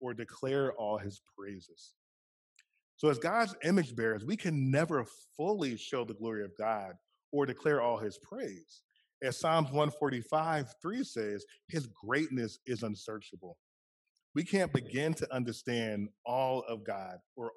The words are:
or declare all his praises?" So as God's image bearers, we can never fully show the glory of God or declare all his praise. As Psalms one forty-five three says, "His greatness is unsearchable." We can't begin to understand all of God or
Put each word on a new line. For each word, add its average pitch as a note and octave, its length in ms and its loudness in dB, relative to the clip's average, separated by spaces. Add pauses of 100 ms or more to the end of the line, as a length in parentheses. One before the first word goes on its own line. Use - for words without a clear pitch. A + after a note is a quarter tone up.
or B2+ 120 -4
declare C3 600 0
all G#2+ 260 0
his G2 240 -8 (160)
praises?" G2 560 -14 (1000)
So D#3 120 4
as C#3+ 100 4
God's G3 360 2 (100)
image D#3+ 320 4
bearers, A2 280 2
we F3 120 -2
can D3 340 2
never C#3+ 360 4 (300)
fully D#3+ 400 0
show A#2+ 280 -2
the A2+ 100 -6
glory A2 300 -4
of F#2+ 140 -10
God G#2+ 360 -2 (380)
or C#3+ 140 4
declare C#3 340 2
all A#2 180 4
his G#2+ 200 -4
praise. G3 640 -12 (400)
As C3 160 -2
Psalms D#3+ 320 4
one D3 220 4
forty-five D3 880 0
three A3+ 220 -2
says, G#2 420 -4 (220)
"His D3 180 -2
greatness B2 800 -2
is A#2 160 -2
unsearchable." G2+ 760 -8 (760)
We D3+ 120 0
can't F3+ 280 2
begin C3+ 420 2
to C#3+ 200 -4
understand A2+ 720 0 (160)
all C3 440 2
of A2 160 -6
God F#2+ 340 -6 (160)
or A#2 220 -8